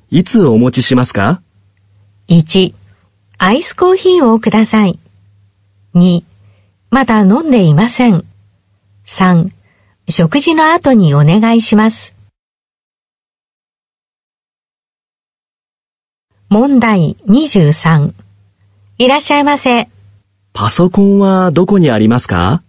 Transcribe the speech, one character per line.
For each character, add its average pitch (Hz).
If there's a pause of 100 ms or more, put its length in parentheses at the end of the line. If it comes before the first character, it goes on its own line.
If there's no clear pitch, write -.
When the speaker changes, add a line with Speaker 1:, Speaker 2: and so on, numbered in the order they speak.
Speaker 1:
い 180
つ 196
お 113
持 123
ち 123
し 127
ま 123
す -
か？ 107 (840)
Speaker 2:
一、 170 (640)
ア 185
イ 285
ス -
コ 370
ー 381
ヒ 370
ー 262
を 226
く 226
だ 214
さ 214
い。 175 (960)
二、 175 (680)
ま 262
だ 220
飲 208
ん 320
で 240
い 156
ま 214
せ 247
ん。 165 (760)
三、 185 (560)
食 170
事 320
の 320
後 330
に 175
お 147
願 220
い 226
し 214
ま 220
す。 - (4000)
問 254
題 202
二 277
十 160
三。 160 (840)
い 247
ら 277
っ -
し 294
ゃ 294
い 285
ま 285
せ。 240 (640)
Speaker 1:
パ 107
ソ 180
コ 196
ン 196
は 190
ど 170
こ 196
に 156
あ 110
り 110
ま 120
す -
か？ 92